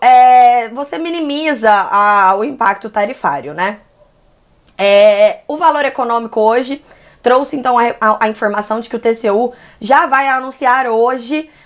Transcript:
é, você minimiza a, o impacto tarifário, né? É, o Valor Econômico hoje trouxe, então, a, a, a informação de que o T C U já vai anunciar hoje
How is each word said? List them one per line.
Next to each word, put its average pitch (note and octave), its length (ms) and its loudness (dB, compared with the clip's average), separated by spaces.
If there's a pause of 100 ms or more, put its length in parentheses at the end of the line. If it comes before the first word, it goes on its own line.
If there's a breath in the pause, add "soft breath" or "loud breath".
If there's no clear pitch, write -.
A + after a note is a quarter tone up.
é, B3 680 6
você C#4+ 300 -10
minimiza D4+ 720 -2
a, G3+ 640 2
o G#3 80 -4
impacto A3+ 460 -4
tarifário, D3+ 640 -6
né? G3 240 -6 (960)
É, G3+ 640 4 (100)
o D4 80 -8
Valor D4+ 300 0
Econômico A#3 540 -4
hoje B3 440 -2 (380 soft breath)
trouxe, C4 340 0
então, B3 220 0
a, A#3 60 2 (140)
a, G#3+ 280 0
a - 20 0
informação G#3+ 520 -4
de A3+ 100 -12
que A#3+ 60 -8
o A3 40 -6
T A3+ 140 0
C A3+ 160 -4
U A#3+ 240 -2 (260 loud breath)
já C4+ 240 2
vai C4+ 240 0
anunciar C4 600 -2
hoje B3 600 -2 (160 soft breath)